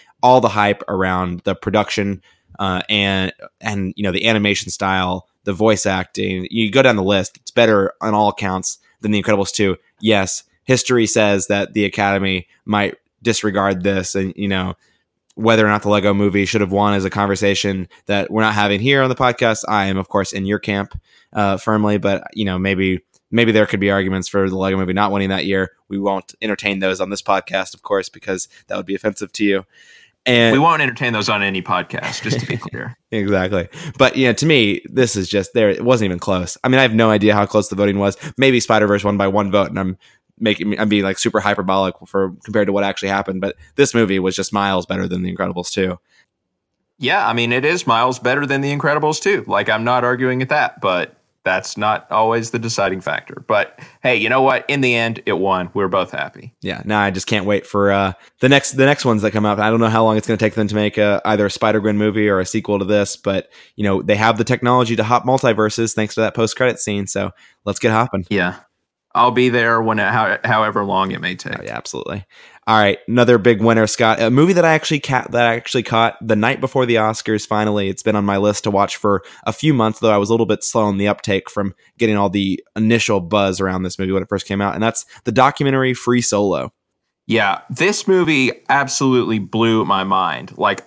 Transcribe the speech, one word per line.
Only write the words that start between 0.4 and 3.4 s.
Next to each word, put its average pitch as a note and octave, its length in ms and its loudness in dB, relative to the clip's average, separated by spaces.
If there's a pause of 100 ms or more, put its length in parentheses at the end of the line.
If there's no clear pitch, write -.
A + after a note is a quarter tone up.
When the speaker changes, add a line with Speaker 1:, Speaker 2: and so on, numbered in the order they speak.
Speaker 1:
the A2 80 2
hype G2+ 400 0
around F#2 520 -2
the G2 140 -2
production, G2+ 680 -2 (360)
uh, F#2+ 300 -2
and, G2 440 0 (280)